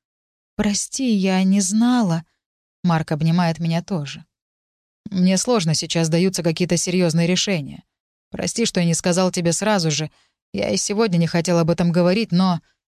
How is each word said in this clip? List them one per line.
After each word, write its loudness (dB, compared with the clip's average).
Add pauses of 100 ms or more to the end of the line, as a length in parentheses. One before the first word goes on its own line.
(560)
«Прости, -2
я 2
не 4
знала». 2 (580)
Марк 0
обнимает 0
меня -2
тоже. -8 (840)
«Мне 2
сложно 0
сейчас -2
даются 0
какие-то 0
серьезные 0
решения. -2 (460)
Прости, -4
что -2
я 2
не 2
сказал 0
тебе -2
сразу 0
же. -4 (420)
Я -4
и 0
сегодня 0
не 2
хотел 0
об 2
этом 0
говорить, 2
но...» 2 (400)